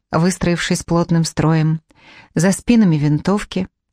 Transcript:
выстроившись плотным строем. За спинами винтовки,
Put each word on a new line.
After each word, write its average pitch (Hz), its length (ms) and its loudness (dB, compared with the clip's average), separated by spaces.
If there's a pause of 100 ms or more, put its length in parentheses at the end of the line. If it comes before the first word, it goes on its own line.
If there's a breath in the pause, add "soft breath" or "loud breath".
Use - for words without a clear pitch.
(120)
выстроившись 170 720 -2
плотным 170 400 0
строем. 156 580 0 (540 loud breath)
За 175 160 2
спинами 208 440 2
винтовки, 151 720 -2 (260)